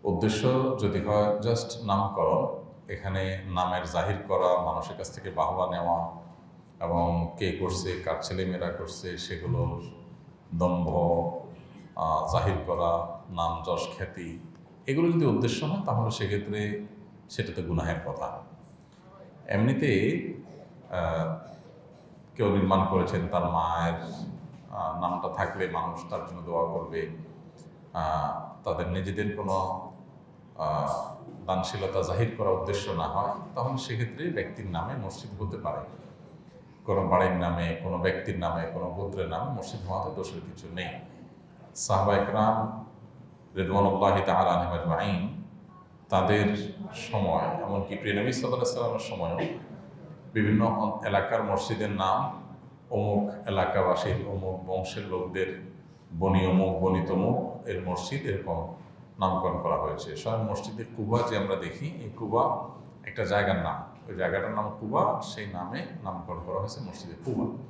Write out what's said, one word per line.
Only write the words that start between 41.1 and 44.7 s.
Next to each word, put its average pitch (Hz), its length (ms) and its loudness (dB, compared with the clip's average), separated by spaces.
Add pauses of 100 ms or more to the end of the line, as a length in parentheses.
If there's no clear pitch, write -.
সাহাবা 101 400 4
একরাম 110 680 2 (720)
রিদওয়ানুল্লাহি 95 720 4
তাআলা 90 260 6
আলাইহিম 85 280 2